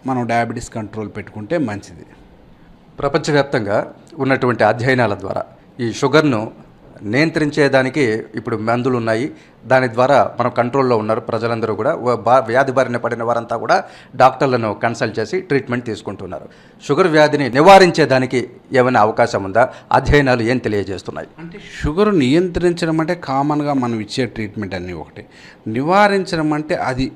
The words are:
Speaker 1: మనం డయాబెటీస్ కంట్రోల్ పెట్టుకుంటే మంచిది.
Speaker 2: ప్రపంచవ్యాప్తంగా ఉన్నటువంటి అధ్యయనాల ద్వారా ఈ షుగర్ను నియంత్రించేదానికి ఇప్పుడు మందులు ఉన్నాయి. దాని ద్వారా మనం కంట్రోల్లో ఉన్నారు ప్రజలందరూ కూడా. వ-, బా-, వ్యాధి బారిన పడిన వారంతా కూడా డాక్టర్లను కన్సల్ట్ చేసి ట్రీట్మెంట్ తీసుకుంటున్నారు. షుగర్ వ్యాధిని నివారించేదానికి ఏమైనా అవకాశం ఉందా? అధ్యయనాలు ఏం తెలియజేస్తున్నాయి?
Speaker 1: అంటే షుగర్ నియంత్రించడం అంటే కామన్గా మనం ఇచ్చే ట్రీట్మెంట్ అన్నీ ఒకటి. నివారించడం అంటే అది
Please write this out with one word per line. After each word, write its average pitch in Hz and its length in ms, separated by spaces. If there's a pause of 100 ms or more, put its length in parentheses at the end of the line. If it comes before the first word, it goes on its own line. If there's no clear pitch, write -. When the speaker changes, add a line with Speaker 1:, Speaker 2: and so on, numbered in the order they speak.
Speaker 1:
మనం 127 220
డయాబెటీస్ 117 420
కంట్రోల్ 107 400
పెట్టుకుంటే 107 480
మంచిది. 101 480 (920)
Speaker 2:
ప్రపంచవ్యాప్తంగా 139 960 (240)
ఉన్నటువంటి 127 460
అధ్యయనాల 120 500
ద్వారా 95 300 (360)
ఈ 113 140
షుగర్ను 135 720 (380)
నియంత్రించేదానికి 139 1000 (320)
ఇప్పుడు 117 200
మందులు 120 420
ఉన్నాయి. 113 280 (400)
దాని 127 280
ద్వారా 123 460
మనం 117 180
కంట్రోల్లో 123 400
ఉన్నారు 110 220
ప్రజలందరూ 113 560
కూడా. 135 200
వ-, 120 200
బా-, 117 320
వ్యాధి 127 240
బారిన 120 260
పడిన 117 260
వారంతా 117 340
కూడా 113 260 (320)
డాక్టర్లను 123 580
కన్సల్ట్ 113 460
చేసి 139 220
ట్రీట్మెంట్ 123 440
తీసుకుంటున్నారు. 95 640 (360)
షుగర్ 160 240
వ్యాధిని 147 420
నివారించేదానికి 135 1000 (240)
ఏమైనా 127 260
అవకాశం 110 440
ఉందా? 101 260 (220)
అధ్యయనాలు 131 500
ఏం 120 160
తెలియజేస్తున్నాయి? 98 680 (120)
Speaker 1:
అంటే 170 200 (140)
షుగర్ 185 460
నియంత్రించడం 170 800
అంటే 160 160
కామన్గా 147 580
మనం 120 260
ఇచ్చే 120 260
ట్రీట్మెంట్ 104 500
అన్నీ 90 180
ఒకటి. - 320 (420)
నివారించడం 170 840
అంటే 151 220
అది 127 400